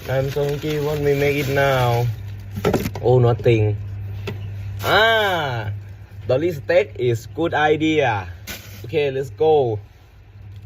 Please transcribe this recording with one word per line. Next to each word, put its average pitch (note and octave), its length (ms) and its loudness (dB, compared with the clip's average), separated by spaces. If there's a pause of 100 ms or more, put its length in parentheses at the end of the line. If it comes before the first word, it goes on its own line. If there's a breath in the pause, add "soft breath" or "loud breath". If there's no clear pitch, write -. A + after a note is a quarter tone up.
I'm C3+ 240 0
so C#3+ 160 0
hungry. D3 320 -2
What D3 240 -2
we C#3+ 160 4
make C#3+ 160 2
it C#3 160 -2
now? B2+ 560 2 (960)
Oh, B2 160 6
nothing. A2+ 560 4 (1120)
Ah, F3 880 2 (560)
Dolly D#3 240 0
steak C#3 400 2
is A#2 400 0
good D#3+ 160 0
idea. D3+ 800 2 (560)
Okay, D3 240 -2
let's C3 240 -6
go. C#3 480 4 (840)